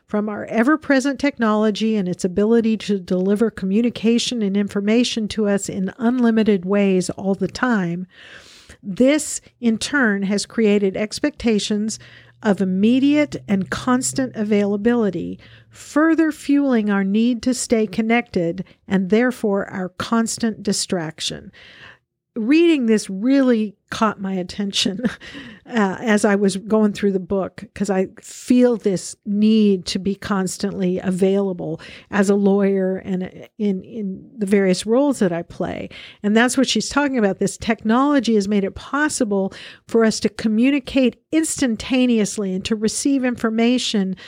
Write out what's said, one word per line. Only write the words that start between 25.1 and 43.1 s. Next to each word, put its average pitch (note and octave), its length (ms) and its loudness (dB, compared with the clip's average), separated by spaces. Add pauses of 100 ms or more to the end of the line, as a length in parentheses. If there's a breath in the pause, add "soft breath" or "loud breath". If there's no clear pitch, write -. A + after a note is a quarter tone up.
<laughs> - 300 -18
uh, G#3+ 340 0
as G#3 240 2
I G#3 120 4
was G3 220 0
going G#3+ 360 0
through G3+ 200 0
the F#3+ 60 -2
book, F#3 440 -6 (100)
'cause G3 160 -4
I F#3+ 200 0 (120)
feel B3 560 2
this F#3+ 380 -4 (100)
need G#3 600 2
to - 100 -4
be F#3+ 160 -4
constantly F#3 840 -4
available F#3 800 0 (300 loud breath)
as G3+ 180 2
a G3+ 60 4
lawyer G3 640 2
and - 600 -8
in, G3 260 -2
in G3+ 540 -10
the G#3+ 80 -4
various F#3+ 400 2
roles C4 320 2
that F#3 140 2
I E3+ 100 -4
play. - 480 -8 (320 loud breath)
And G#3 160 2
that's B3 180 2
what B3+ 120 2
she's - 220 -2
talking C#4 280 0
about. G3+ 220 2
This - 180 -2
technology A#3 800 0
has G3 120 2
made G3+ 180 0
it F#3+ 100 -6
possible A3 760 -2 (360 loud breath)
for A3+ 180 4
us G#3+ 140 2
to A3 100 0
communicate B3+ 920 0 (120)
instantaneously A#3 1200 0
and F#3+ 120 -4
to A3+ 100 -2
receive B3 500 0